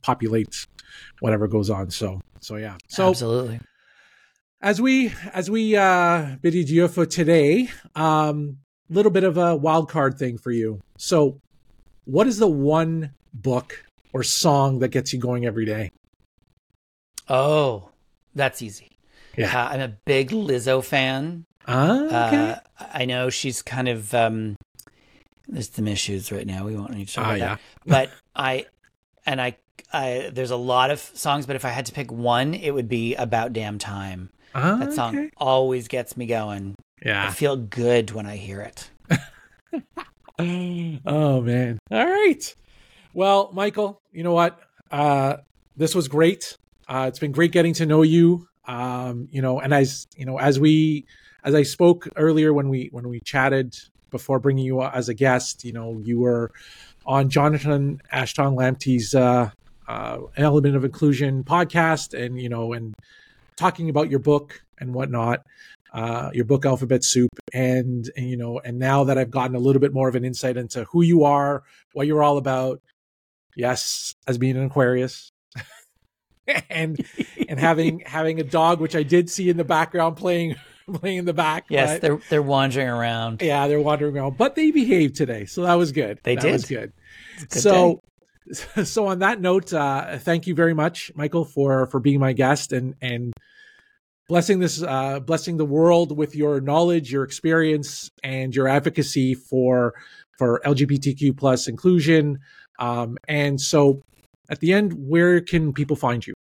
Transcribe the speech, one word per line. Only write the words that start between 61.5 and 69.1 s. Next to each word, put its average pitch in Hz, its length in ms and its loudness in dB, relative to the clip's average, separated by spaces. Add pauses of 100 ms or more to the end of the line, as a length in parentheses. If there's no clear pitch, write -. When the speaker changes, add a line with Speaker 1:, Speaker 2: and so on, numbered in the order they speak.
Speaker 1:
and, 123 220 -8
you 123 80 -6
know, 117 240 -4
and 113 200 -10 (600)
talking 170 340 -2
about 147 200 0
your 135 100 0
book 147 420 0 (180)
and 127 140 -8
whatnot, 120 520 -2 (480)
uh, 117 400 -6
your 120 120 0
book, 139 200 2
Alphabet 127 380 0
Soup. 123 260 2 (240)
And, 127 640 -2
and, 127 120 -6
you 127 60 -6
know, 120 240 -8
and 123 200 -10
now 135 260 2
that 135 120 2